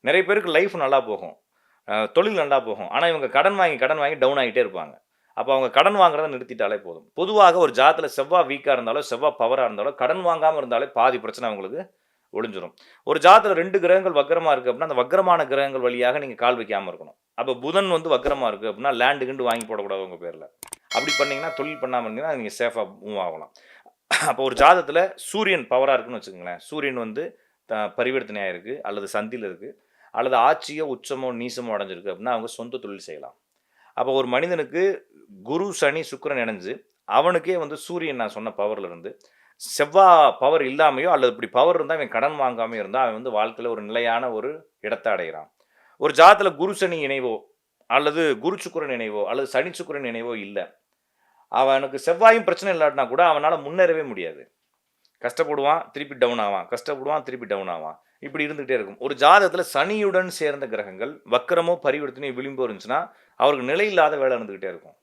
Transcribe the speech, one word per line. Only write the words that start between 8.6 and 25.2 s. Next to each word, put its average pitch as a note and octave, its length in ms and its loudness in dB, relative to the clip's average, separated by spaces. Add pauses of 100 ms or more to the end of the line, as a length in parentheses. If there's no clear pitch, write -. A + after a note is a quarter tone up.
இருந்தாலோ B2 380 0
செவ்வா C#3+ 280 0
பவரா B2 260 2
இருந்தாலோ A2 300 -4
கடன் F3+ 300 -2
வாங்காம D#3+ 320 2
இருந்தாலே B2+ 300 -2
பாதி B2 340 2
பிரச்சனை A2+ 300 -8
அவங்களுக்கு G#2+ 440 -10 (380)
ஒளிஞ்சிரும். G2 400 -8 (320)
ஒரு D#3+ 140 0
ஜாதகத்துல G3+ 340 8
ரெண்டு F#3 280 0
கிரகங்கள் F#3 320 4
வக்ரமா D#3 400 2
இருக்கு B2+ 200 0
அப்படின்னா D3+ 180 -4
அந்த C#3+ 40 -4
வக்ரமான E3 520 2
கிரகங்கள் C3+ 340 -2
வழியாக B2 380 0
நீங்க C3+ 160 -10
கால் A#2+ 240 0
வைக்காம G2+ 300 -6
இருக்கணும். F2 280 -16 (180)
அப்ப B2+ 200 -4
புதன் E3 340 -2
வந்து D#3+ 220 0
வக்ரமா C#3 360 0
இருக்கு G#2+ 220 -4
அப்படின்னா A#2+ 260 -4
லேண்டு C3 300 0
கிண்டு C3 180 -8
வாங்கி A#2 240 -2
போடக்கூடாது G2 420 -6
உங்க F2 180 -14
பேர்ல. D#2+ 220 -16 (400)
அப்படி C#3+ 300 -4
பண்ணீங்கன்னா, C#3 360 -4
தொழில் D3+ 260 -8
பண்ணாம B2+ 260 -4
இருந்தீங்கன்னா C#3 300 -6
நீங்க A2 220 -10
சேஃபா A2+ 460 -4
மூவ் G#2 140 -6
ஆகலாம். D#2+ 340 -8 (720)
அப்ப C3+ 160 -2
ஒரு C3 120 -2
ஜாதகத்துல D#3+ 600 4
சூரியன் G3 540 -2